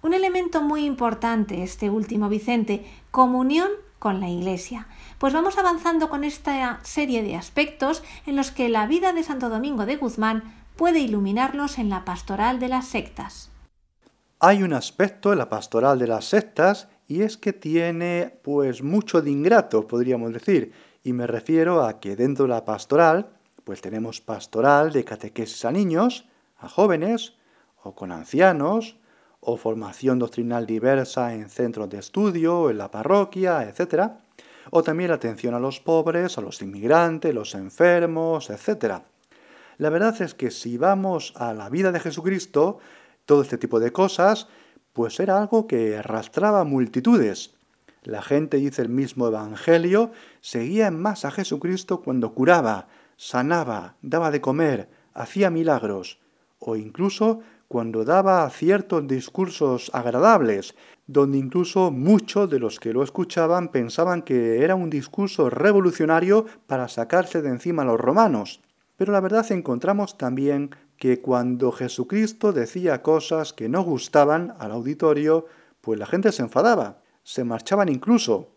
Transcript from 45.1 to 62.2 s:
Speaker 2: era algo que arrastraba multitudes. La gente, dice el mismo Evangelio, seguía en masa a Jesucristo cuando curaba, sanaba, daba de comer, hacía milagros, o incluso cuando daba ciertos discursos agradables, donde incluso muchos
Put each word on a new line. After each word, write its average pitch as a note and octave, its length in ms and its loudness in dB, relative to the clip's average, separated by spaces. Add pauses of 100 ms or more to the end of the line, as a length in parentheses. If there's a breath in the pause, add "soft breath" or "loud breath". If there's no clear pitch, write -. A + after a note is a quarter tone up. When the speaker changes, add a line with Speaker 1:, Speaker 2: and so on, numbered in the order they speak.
Speaker 2:
era F#3+ 180 2
algo A3 300 2
que A2 280 0
arrastraba A2 680 0
multitudes. C3 880 2 (480 soft breath)
La G#2 220 -10
gente, C#3+ 340 0
dice C3+ 240 -2
el A#2 80 -2
mismo B2 380 -2
Evangelio, E3 840 2 (300 loud breath)
seguía F3+ 460 -2
en D#3+ 120 -4
masa F#3 280 -6
a C#3 40 -6
Jesucristo F#3 720 -4
cuando B2 320 -2
curaba, B2+ 540 2 (300 soft breath)
sanaba, B2 840 -4
daba D#3 300 -2
de C#3+ 100 -2
comer, C#3 480 -2 (240 soft breath)
hacía F#3 380 -2
milagros, A#2 640 -2 (400)
o A2+ 180 -6
incluso G3 680 -2 (260 loud breath)
cuando A2+ 360 -4
daba F3+ 460 4
ciertos F3 580 0
discursos C3+ 840 -2
agradables, B2 800 2 (320 soft breath)
donde C#3 320 2
incluso F3 540 0
muchos G3 580 4